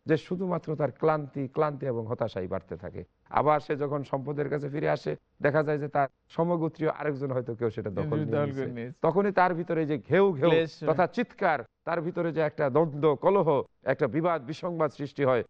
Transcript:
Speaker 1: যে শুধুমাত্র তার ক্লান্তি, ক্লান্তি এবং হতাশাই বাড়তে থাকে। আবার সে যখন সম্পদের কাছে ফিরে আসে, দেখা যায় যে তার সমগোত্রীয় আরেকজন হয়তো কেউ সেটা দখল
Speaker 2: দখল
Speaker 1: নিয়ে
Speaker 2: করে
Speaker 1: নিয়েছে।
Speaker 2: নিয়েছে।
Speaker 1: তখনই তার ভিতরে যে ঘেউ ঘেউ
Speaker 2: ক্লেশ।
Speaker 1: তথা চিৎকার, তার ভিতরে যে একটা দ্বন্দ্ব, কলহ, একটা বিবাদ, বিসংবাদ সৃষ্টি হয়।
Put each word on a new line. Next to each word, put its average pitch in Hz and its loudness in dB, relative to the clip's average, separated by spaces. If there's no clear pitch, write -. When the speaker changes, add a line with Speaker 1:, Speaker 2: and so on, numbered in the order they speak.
Speaker 1:
যে 156 4
শুধুমাত্র 175 -4
তার 139 -2
ক্লান্তি, 143 -2
ক্লান্তি 143 -2
এবং 117 -4
হতাশাই 107 -4
বাড়তে 92 -6
থাকে। 90 -12
আবার 143 2
সে 151 -4
যখন 143 -4
সম্পদের 143 -4
কাছে 143 -2
ফিরে 151 -2
আসে, 151 -2
দেখা 151 4
যায় 147 0
যে 147 -6
তার 143 0
সমগোত্রীয় 160 0
আরেকজন 143 -4
হয়তো 123 -4
কেউ 113 0
সেটা 107 -6
দখল 92 -4
Speaker 2:
দখল 151 0
Speaker 1:
নিয়ে 104 0
Speaker 2:
করে 143 0
Speaker 1:
নিয়েছে। 131 -4
Speaker 2:
নিয়েছে। 120 -10
Speaker 1:
তখনই 196 2
তার 185 4
ভিতরে 160 0
যে 143 -2
ঘেউ 190 6
ঘেউ 156 4
Speaker 2:
ক্লেশ। 160 2
Speaker 1:
তথা 156 4
চিৎকার, 165 -2
তার 170 -2
ভিতরে 170 -2
যে 151 -2
একটা 151 0
দ্বন্দ্ব, 147 2
কলহ, 160 2
একটা 139 0
বিবাদ, 160 -2
বিসংবাদ 160 -4
সৃষ্টি 143 -6
হয়। 127 2